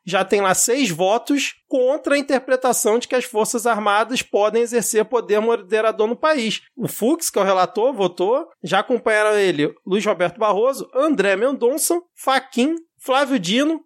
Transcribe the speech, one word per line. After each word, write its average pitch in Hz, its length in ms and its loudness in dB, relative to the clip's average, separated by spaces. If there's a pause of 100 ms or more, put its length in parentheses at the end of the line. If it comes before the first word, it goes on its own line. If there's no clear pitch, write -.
já 190 180 0
tem 202 160 0
lá 185 140 2
seis 240 360 0
votos 226 640 0 (140)
contra 269 460 0
a 285 40 2
interpretação 254 800 0
de 240 100 -8
que - 60 -6
as 247 100 0
Forças 220 420 -2
Armadas 220 560 0
podem 214 400 0
exercer 220 420 0
poder 214 360 0
moderador 220 680 0
no 240 100 -2
país. 285 460 -2 (140)
O 226 100 -6
Fux, 262 420 -2
que - 100 -4
é 202 40 4
o - 20 2
relator, 196 480 2
votou, 202 540 0 (160)
já 185 160 0
acompanharam 214 580 0
ele 165 380 0 (100)
Luiz 202 220 -2
Roberto 175 320 -2
Barroso, 214 560 0
André 254 400 2
Mendonça, 269 640 0 (140)
Fachin, 262 600 0 (220)
Flávio 269 400 0
Dino 269 480 0